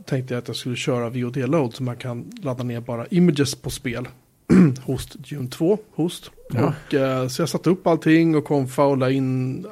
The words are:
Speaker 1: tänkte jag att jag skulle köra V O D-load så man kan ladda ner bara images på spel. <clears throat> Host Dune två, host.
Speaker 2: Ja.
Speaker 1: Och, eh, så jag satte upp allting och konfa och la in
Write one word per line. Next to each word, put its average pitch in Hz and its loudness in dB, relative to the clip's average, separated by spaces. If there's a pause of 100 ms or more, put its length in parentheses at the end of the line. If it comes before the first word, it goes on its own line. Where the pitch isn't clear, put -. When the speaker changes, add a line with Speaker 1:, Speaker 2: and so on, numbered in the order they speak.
Speaker 1:
tänkte 127 -4
jag 123 -4
att - -12
jag 113 -8
skulle 120 -6
köra 120 -2
V 123 -4
O 120 -4
D-load 131 0
så 131 -10
man 120 -4
kan 123 -10 (120)
ladda 127 -6
ner 117 -6
bara 117 -6
images 151 2
på - -10
spel. 120 -6 (380)
<clears throat> 170 6
Host - -6
Dune 139 -10
två, 180 0 (160)
host. - -4 (200)
Speaker 2:
Ja. 131 2 (160)
Speaker 1:
Och, - 0
eh, 131 0
så 127 -2
jag 151 0
satte 160 0
upp 185 0
allting 165 4
och 143 2
konfa 143 2
och 139 4
la 127 2
in 131 -2